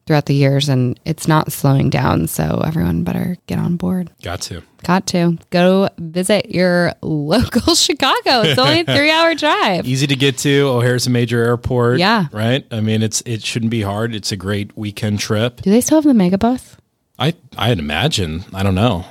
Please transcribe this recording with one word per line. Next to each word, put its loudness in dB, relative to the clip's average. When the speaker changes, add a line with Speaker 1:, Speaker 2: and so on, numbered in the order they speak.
Speaker 1:
throughout 2
the 0
years, 2
and 0
it's -6
not 2
slowing 2
down. 0
So -2
everyone -2
better -4
get -4
on -2
board. -4
Speaker 2:
Got -8
to. -12
Speaker 1:
Got 0
to. 0
Go 2
visit -2
your 0
<laughs> -20
local 0
Chicago. 0
It's 2
only 4
a -2
Speaker 2:
<laughs> 0
Speaker 1:
three-hour 2
drive. 0
Speaker 2:
Easy 0
to 0
get 0
to. 2
O'Hare's 2
a 0
major 2
airport. 0
Speaker 1:
Yeah. 2
Speaker 2:
Right? -2
I -4
mean, 0
it's, -2
it -6
shouldn't -4
be -2
hard. -4
It's -6
a -4
great -6
weekend -4
trip. -2
Speaker 1:
Do 0
they 4
still 2
have 2
the 4
Megabus? 0
Speaker 2:
I, 0
I'd 0
imagine. -2
I -4
don't 2
know. 0